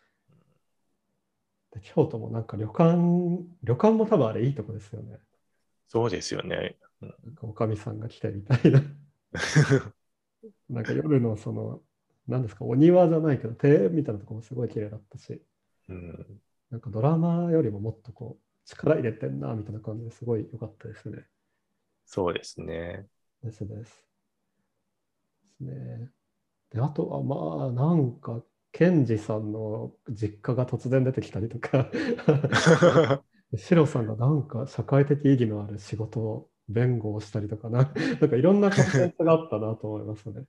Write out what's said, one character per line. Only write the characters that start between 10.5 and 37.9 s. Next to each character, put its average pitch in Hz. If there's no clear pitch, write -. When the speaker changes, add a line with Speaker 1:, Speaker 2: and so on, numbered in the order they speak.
Speaker 1:
な 120
ん 113
か -
夜 143
の 113
そ -
の、 110
な 127
ん 127
で 107
す -
か、 123
お 120
庭 175
じ 165
ゃ 156
な 151
い 120
け 110
ど、 117
庭 151
園 175
み 143
た 117
い 107
な 101
と -
こ -
も 110
す -
ご 127
い 110
綺 117
麗 104
だ 110
っ -
た -
し、 -
Speaker 2:
う 92
ん。 87
Speaker 1:
な 117
ん -
か -
ド 110
ラ 156
マ 170
よ 160
り 117
も 104
も 110
っ -
と 110
こ -
う、 -
力 -
入 -
れ 110
て 135
ん 135
な、 135
み 107
た 104
い -
な 110
感 107
じ 117
で 113
す -
ご 117
い 107
良 113
か 107
っ -
た 120
で 110
す -
ね。 -
Speaker 2:
そ 87
う -
で -
す -
ね。 85
Speaker 1:
で 113
す 101
で 107
す。 -
で 135
す 131
ね。 123
で、 110
あ 147
と -
は 139
ま 147
あ、 123
な 139
ん 127
か、 117
ケ 170
ン 156
ジ 110
さ 107
ん 107
の 110
実 104
家 120
が 123
突 127
然 131
出 131
て -
き -
た -
り 113
と 123
か、 -
<laughs> 160
Speaker 2:
<laughs> -
Speaker 1:
シ -
ロ 156
さ 131
ん 110
が 110
な 117
ん 151
か 113
社 -
会 139
的 143
意 139
義 120
の 104
あ 101
る 101
仕 -
事 110
を、 110
弁 120
護 107
を 107
し -
た 110
り 104
と 107
か 113
な、 131